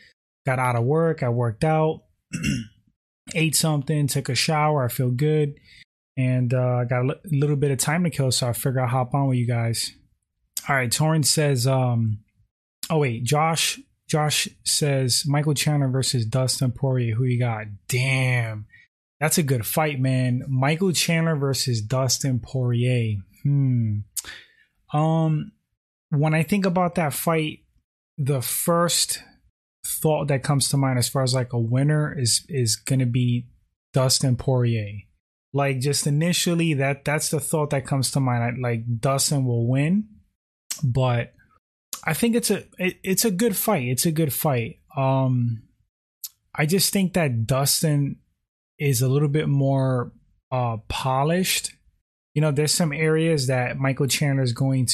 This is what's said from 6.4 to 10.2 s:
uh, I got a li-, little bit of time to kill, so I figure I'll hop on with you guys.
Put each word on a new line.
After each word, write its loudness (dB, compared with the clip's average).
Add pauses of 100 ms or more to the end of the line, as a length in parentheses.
uh, 2
I 0
got 0
a 0
li-, -2
little 2
bit 2
of -2
time 0
to 0
kill, 0
so 0
I 0
figure -2
I'll 0
hop -2
on 2
with 2
you 0
guys. -2 (760)